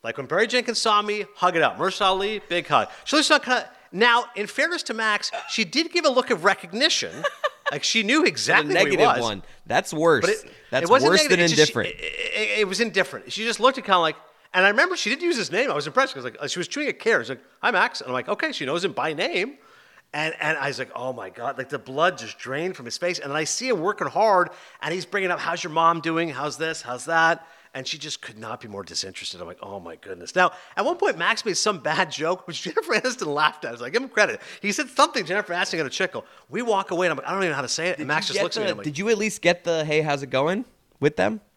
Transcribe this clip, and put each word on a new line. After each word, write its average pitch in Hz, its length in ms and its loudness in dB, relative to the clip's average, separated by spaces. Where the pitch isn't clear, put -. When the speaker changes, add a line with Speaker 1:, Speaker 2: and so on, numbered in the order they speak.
Speaker 1:
Like, 117 140 -6
when 135 80 -8
Barry 196 220 2
Jenkins 240 320 -2
saw 208 220 4
me, 208 240 -4
hug 180 200 2
it 165 60 4
out. 104 160 4
Mahershala 185 300 -2
Ali, 196 420 0
big 170 180 -2
hug. 120 220 4
Charlize 294 220 2
Theron 294 140 6
kinda, 247 280 0
now, 233 340 4
in 202 120 -6
fairness 330 360 -2
to 247 100 -6
Max, 220 380 -2
she 220 160 0
did 320 260 -2
give 339 140 0
a 285 40 6
look 247 200 2
of 180 160 0
recognition. 196 680 0
Speaker 2:
<laughs> - 40 -8
Speaker 1:
Like, 147 140 -6
she 220 180 0
knew 285 200 2
exactly 214 520 2
Speaker 2:
A - 40 4
Speaker 1:
who - 60 6
he - 120 0
Speaker 2:
negative 220 180 6
Speaker 1:
was. 123 60 0
Speaker 2:
one. 104 220 -2
That's 156 260 0
worse. 156 300 4
Speaker 1:
But 175 100 2
it, - 200 -6
Speaker 2:
That's 135 140 0
Speaker 1:
it 175 80 -2
wasn't 247 200 6
Speaker 2:
worse - 120 6
Speaker 1:
negative. 190 160 4
Speaker 2:
than 175 60 6
Speaker 1:
It's 165 100 4
just 151 180 6
she, 123 60 0
Speaker 2:
indifferent. - 200 -4
Speaker 1:
it, 80 360 -6
it, 208 240 0
it 202 80 2
was 185 140 -4
indifferent. 165 500 -2
She 214 140 -6
just 226 140 -4
looked 262 200 4
at 196 60 -12
kinda 190 120 4
like, 160 180 2
and 185 100 6
I 196 60 8
remember 330 260 4
she - 140 -2
did 294 140 -2
use 339 140 2
his 156 140 -4
name. 226 200 0
I - 20 0
was 147 140 -2
impressed. 254 260 2
'Cause, 131 100 -12
like, 123 140 -8
she 175 100 -6
was 165 80 -4
chewing 285 220 -4
a - 40 -4
carrot. 185 320 2
She's 117 60 -10
like, 127 120 -10
"Hi, 226 80 2
Max." 214 300 0
And 123 80 -10
I'm 123 40 -2
like, 123 160 -2
"Okay, 208 220 -2
she 147 160 -6
knows 170 180 -2
him 180 60 0
by 139 220 -2
name." 240 440 -2
And, 156 260 -4
and 156 200 0
I 139 80 -2
was 123 100 -4
like, 127 180 -8
"Oh, 123 180 -6
my 117 180 -12
God." 127 260 -6
Like, 127 120 -8
the 143 100 -6
blood 147 400 0
just 110 180 -14
drained 156 380 -6
from 127 100 -16
his 117 140 -10
face. 175 180 -2
And 139 140 -8
then 147 60 -2
I 156 80 -2
see 247 240 -4
him 202 100 0
working 180 280 -2
hard, 190 420 4
and 156 100 -4
he's 180 140 -6
bringing 190 240 -2
up, 156 80 -2
"How's 165 240 -4
your 160 100 -8
mom 165 280 4
doing? 165 280 0
How's 135 280 -6
this? 160 260 -6
How's 123 220 -8
that?" 165 420 2
And 131 120 -8
she 160 100 -8
just - 240 -10
could 110 160 -16
not 110 240 -10
be 120 60 -14
more 101 160 -10
disinterested. 90 580 -10
I'm 85 60 -10
like, 90 160 -14
"Oh, 98 160 -10
my 87 160 -14
goodness." 95 400 -14
Now, 180 160 4
at 202 80 0
one 339 120 0
point, 269 200 0
Max 196 260 0
made 190 140 -2
some 202 220 0
bad 156 320 0
joke, 165 340 -2
which 170 160 -10
<laughs> - 0 -
Jennifer 330 320 -4
Aniston 220 400 -2
laughed 151 320 2
at. 120 40 -6
I - 20 -6
was 120 100 -12
like, 127 120 -8
"Give 254 100 0
him 262 60 -12
credit." 170 300 2
He 202 100 0
said 262 180 -4
something, 269 360 2
Jennifer 180 280 -2
Aniston 180 240 -2
got 147 100 -2
a - 20 -6
chuckle. 175 340 -4
We 196 120 -4
walk 196 300 2
away, 180 160 2
and 156 60 2
I'm 139 40 -2
like, - 80 -8
"I 151 60 -4
don't 190 80 -2
even 185 100 2
know 143 60 0
how 135 80 -2
to 123 40 -4
say 160 200 -4
it." 165 100 -2
And - 40 -
Speaker 2:
Did 131 80 -4
Speaker 1:
Max 160 180 2
Speaker 2:
you 180 80 -4
Speaker 1:
just - 20 0
Speaker 2:
get 202 60 2
Speaker 1:
looks 180 140 -2
at 220 80 -2
me 190 40 0
Speaker 2:
the, 160 60 -2
Speaker 1:
like 101 80 -12
Speaker 2:
did 151 160 -4
you 208 100 0
at 220 80 4
least 208 240 -4
get 175 220 2
the, 160 220 0
"Hey, 156 160 2
how's 143 200 0
it 135 80 -10
going?" 160 360 0
with 151 180 2
them? 208 240 0